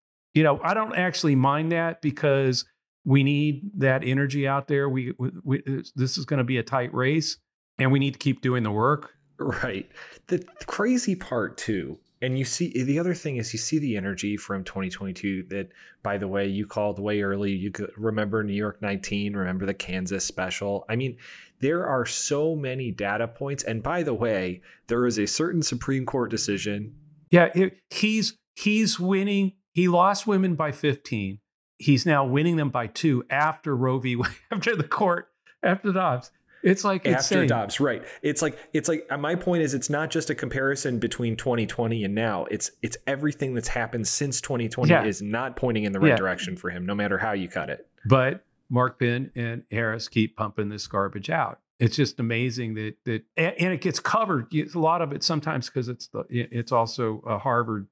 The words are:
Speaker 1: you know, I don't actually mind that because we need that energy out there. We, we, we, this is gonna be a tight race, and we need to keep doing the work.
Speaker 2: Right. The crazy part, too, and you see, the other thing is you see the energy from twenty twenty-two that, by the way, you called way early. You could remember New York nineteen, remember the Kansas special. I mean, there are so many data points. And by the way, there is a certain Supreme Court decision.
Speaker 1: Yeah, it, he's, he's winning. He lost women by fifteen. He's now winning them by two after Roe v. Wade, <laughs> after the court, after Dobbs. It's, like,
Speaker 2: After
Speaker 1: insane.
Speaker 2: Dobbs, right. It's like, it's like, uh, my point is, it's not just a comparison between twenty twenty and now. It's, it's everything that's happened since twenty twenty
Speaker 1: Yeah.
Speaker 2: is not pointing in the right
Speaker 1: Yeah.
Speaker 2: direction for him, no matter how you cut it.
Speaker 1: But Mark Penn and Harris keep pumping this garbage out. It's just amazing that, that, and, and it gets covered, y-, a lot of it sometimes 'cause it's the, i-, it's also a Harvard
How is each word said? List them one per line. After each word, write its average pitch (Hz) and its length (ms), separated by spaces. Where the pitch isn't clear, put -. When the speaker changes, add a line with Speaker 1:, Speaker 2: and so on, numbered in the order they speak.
Speaker 1:
you 151 80
know, 151 200
I 175 120
don't 220 220
actually 170 400
mind 143 360
that 165 300
because 135 640
we 139 180
need 147 540
that 135 280
energy 139 420
out 135 220
there. 143 200
We, 131 300
we, 127 120
we, 135 200
this 131 220
is 139 80
gonna 135 180
be 123 140
a 117 40
tight 123 320
race, 147 440
and 131 120
we 139 80
need 135 140
to - 60
keep 135 220
doing 127 220
the 107 80
work. 131 440
Speaker 2:
Right. 123 520
The 180 180
crazy 240 500
part, 117 400
too, 85 420
and 127 180
you 135 60
see, 131 380
the 139 160
other 175 160
thing 147 220
is 113 180
you 110 40
see 156 200
the 135 180
energy 101 400
from 98 280
twenty 95 260
twenty-two 95 540
that, 95 260
by 101 160
the 98 100
way, 98 180
you 98 200
called 104 320
way 104 240
early. 98 300
You 95 180
could 101 260
remember 107 480
New 101 80
York 104 300
nineteen, 101 520
remember 92 300
the 98 80
Kansas 92 540
special. 98 640
I 113 60
mean, 127 200
there 165 260
are 131 180
so 151 500
many 131 360
data 107 360
points. 139 380
And 113 180
by 170 200
the 147 100
way, 98 480
there 123 180
is 110 120
a 104 80
certain 165 360
Supreme 131 420
Court 123 260
decision. 104 640
Speaker 1:
Yeah, 175 240
it, 185 240
he's, 214 480
he's 214 440
winning. 196 540
He 180 160
lost 185 380
women 190 280
by 151 180
fifteen. 107 680
He's 139 260
now 143 220
winning 156 300
them 147 120
by 117 200
two 131 420
after 151 440
Roe 127 240
v. 123 180
Wade, 120 140
<laughs> - 100
after 226 260
the 151 80
court, 175 440
after 196 280
Dobbs. 175 400
It's, 196 220
like, 190 220
Speaker 2:
After 123 100
Speaker 1:
insane. 165 320
Speaker 2:
Dobbs, 113 320
right. 131 240
It's 147 220
like, 156 160
it's 151 120
like, 160 220
uh, 143 80
my 147 180
point 175 280
is, 135 100
it's 131 160
not 151 220
just - 180
a 147 60
comparison 135 640
between 113 360
twenty 117 300
twenty 113 400
and 101 100
now. 107 360
It's, - 200
it's - 240
everything 139 480
that's 113 140
happened 113 380
since - 360
twenty 117 260
twenty 135 220
Speaker 1:
Yeah. 147 140
Speaker 2:
is 98 180
not 117 340
pointing 110 280
in 101 80
the 98 80
right 151 100
Speaker 1:
Yeah. 117 60
Speaker 2:
direction 92 420
for 90 100
him, 90 160
no 98 100
matter 101 220
how 107 160
you 92 160
cut 85 220
it. - 180
Speaker 1:
But 131 400
Mark 123 300
Penn 123 360
and 117 360
Harris 113 360
keep 110 300
pumping 104 320
this 104 180
garbage 98 440
out. 156 300
It's 117 180
just 139 240
amazing 117 540
that, 107 220
that, 110 180
and, 170 200
and 180 140
it 156 80
gets 175 180
covered, 196 540
y-, 151 220
a 175 40
lot 165 220
of 147 120
it 147 100
sometimes 151 480
'cause 120 180
it's - 200
the, 110 120
i-, 120 320
it's 117 200
also 117 540
a 107 120
Harvard 113 540